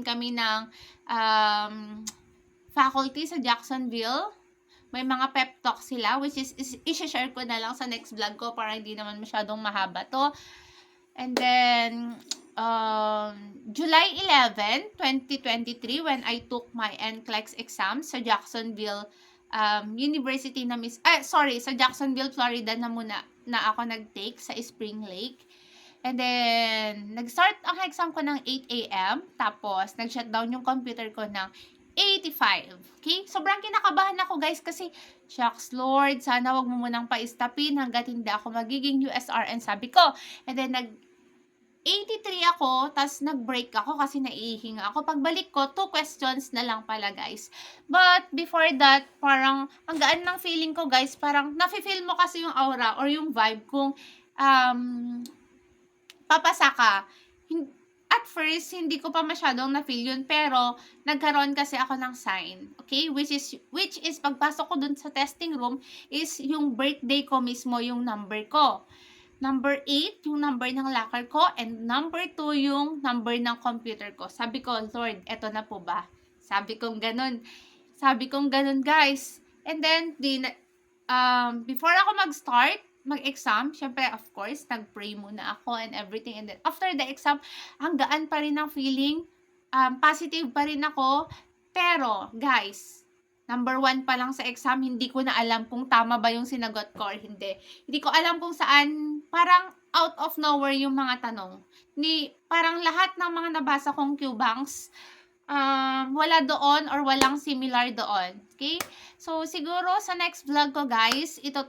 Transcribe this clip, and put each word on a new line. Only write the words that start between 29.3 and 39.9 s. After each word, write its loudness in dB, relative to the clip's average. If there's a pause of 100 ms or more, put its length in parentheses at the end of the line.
tapos -2
nag-shutdown -4
yung -8
computer -4
ko -6
ng -6 (480)
eighty-five. 0 (240)
Okay? -2
Sobrang 0
kinakabahan 2
ako, -4
guys, -2
kasi, -10 (400)
"Shucks, -4
Lord, 2
sana 2
wag 2
mo -4
munang -4
pa-stopin -2
hanggat 0
hindi -4
ako -4
magiging 0
U -2
S -4
R 0
N," -6
sabi -6